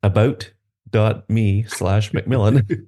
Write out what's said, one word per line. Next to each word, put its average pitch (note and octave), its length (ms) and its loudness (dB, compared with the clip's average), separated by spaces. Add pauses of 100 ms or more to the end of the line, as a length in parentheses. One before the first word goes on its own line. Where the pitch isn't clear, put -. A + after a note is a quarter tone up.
about G#2 500 0 (360)
dot G#2+ 400 -2
me G#2+ 360 0
slash G2+ 480 -2
McMillan. A2+ 760 0